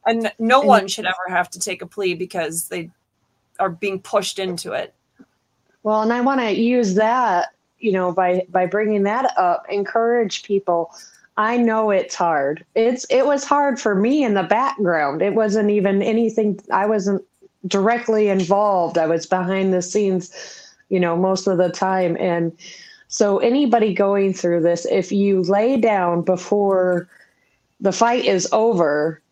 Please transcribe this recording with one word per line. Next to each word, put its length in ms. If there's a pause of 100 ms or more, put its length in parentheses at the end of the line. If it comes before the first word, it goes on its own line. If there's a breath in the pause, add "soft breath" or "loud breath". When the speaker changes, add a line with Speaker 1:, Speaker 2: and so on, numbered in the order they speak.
Speaker 1:
And 320
no 220
Speaker 2:
And 80
Speaker 1:
one 200
should 180
ever 240
have 200
to 100
take 220
a 60
plea 260
because 560
they 220 (680)
are 100
being 300
pushed 400
into 320
it. 220 (920)
Speaker 2:
Well, 200
and 100
I 80
wanna 300
use 420
that, 560 (300)
you 120
know, 200
by, 380
by 160
bringing 380
that 340
up, 300
encourage 760
people. 500 (440 loud breath)
I 200
know 320
it's 260
hard. 480 (120)
It's, 340
it 160
was 180
hard 360
for 160
me 280
in 120
the 80
background. 800
It 120
wasn't 380
even 300
anything, 580 (120)
I 140
wasn't 400 (420)
directly 640
involved. 680
I 100
was 180
behind 480
the 80
scenes, 500 (580 loud breath)
you 100
know, 180
most 300
of 100
the 120
time. 500
And 380 (520 loud breath)
so 300
anybody 540
going 400
through 280
this, 240
if 260
you 300
lay 360
down 440
before 880 (720 soft breath)
the 100
fight 340
is 260
over 680 (100)